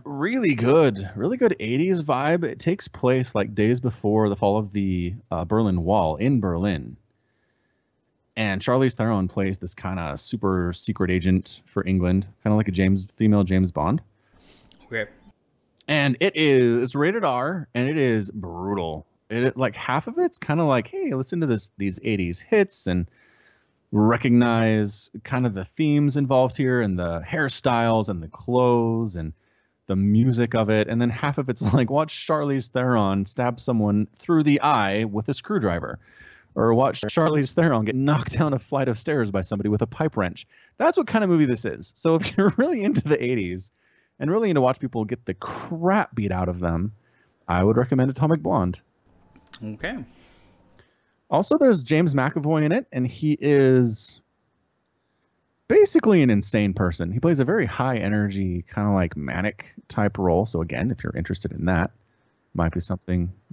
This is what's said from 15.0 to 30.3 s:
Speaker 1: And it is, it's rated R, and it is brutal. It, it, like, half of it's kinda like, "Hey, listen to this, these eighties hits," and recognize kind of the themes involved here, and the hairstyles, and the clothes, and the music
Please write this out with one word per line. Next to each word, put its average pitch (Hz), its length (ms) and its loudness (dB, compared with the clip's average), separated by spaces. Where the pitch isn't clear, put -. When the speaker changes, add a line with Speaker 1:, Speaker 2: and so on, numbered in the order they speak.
Speaker 1:
And 143 340 2
it 190 140 0
is, 127 480 4
it's 127 120 -6
rated 180 300 0
R, 143 480 -4
and 123 160 -2
it 156 80 -2
is 113 340 0
brutal. 87 720 -6
It, 117 140 -2
it, 131 140 0
like, 123 180 -2
half - 320 -4
of 247 100 -8
it's 359 200 -2
kinda 160 260 -2
like, 131 240 2
"Hey, 370 260 -6
listen 135 280 -4
to 156 60 -2
this, 113 300 -2
these 98 260 -6
eighties 92 360 -2
hits," - 480 0
and 90 220 -2
recognize 113 1160 2
kind 127 220 -2
of 110 80 0
the 95 120 -6
themes 147 520 0
involved 131 400 2
here, 127 240 0
and 98 160 0
the 85 240 -4
hairstyles, 117 880 0
and 87 140 -6
the 107 60 -12
clothes, 117 880 0
and 80 160 -8
the 98 80 -2
music 117 600 2